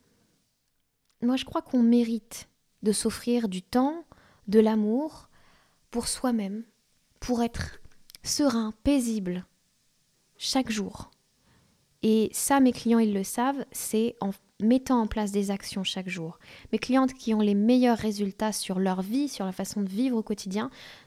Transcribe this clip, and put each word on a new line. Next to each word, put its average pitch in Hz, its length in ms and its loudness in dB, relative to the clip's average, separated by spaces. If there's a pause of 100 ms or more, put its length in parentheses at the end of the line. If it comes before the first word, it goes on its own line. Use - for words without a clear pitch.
(1200)
Moi, 247 140 0
je 262 80 -4
crois 330 180 -6
qu'on 247 220 2
mérite 233 640 2 (340)
de 208 80 2
s'offrir 226 580 0
du 185 140 -6
temps, 294 420 0 (440)
de 208 100 6
l'amour 220 720 0 (600)
pour 240 160 -4
soi-même, 220 560 -4 (560)
pour 240 200 -2
être - 400 -4 (440)
serein, 233 580 0
paisible, 220 640 0 (880)
chaque 247 340 -2
jour. 208 420 -8 (880)
Et 220 300 4
ça, - 260 2
mes 254 140 6
clients, 233 260 2
ils 214 160 2
le 196 100 -2
savent, 262 460 -2
c'est - 500 -2
en 196 120 -2 (300)
mettant 247 380 4
en 220 60 0
place 214 260 -4
des 202 180 -2
actions 196 340 -6
chaque 185 240 -6
jour. 165 300 -10 (320)
Mes 214 80 0
clientes 262 360 2
qui 220 200 -2
ont 214 60 2
les 208 140 4
meilleurs 233 440 4
résultats 208 540 -2
sur 185 260 -4
leur 190 240 0
vie, 262 260 -2
sur 202 180 -6
la 185 60 -6
façon 196 280 -6
de 196 80 -2
vivre 233 300 0
au 220 40 -2
quotidien, 214 480 -6 (360)